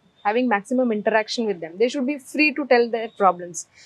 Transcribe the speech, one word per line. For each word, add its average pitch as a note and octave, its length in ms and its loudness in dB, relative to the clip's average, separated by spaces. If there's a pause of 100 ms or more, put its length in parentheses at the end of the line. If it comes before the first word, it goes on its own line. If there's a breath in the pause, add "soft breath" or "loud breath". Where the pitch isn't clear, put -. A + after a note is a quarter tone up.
(280)
having A#3+ 200 2
maximum A#3 420 0
interaction G#3+ 580 0
with F#3+ 140 -4
them. D#3+ 180 -12
They A#3+ 120 4
should C#4 140 -2
be D4 120 -2
free D4+ 400 0
to D4+ 120 -4
tell A#3+ 180 6
their A3+ 200 -4 (140)
problems. F3 440 0 (200 soft breath)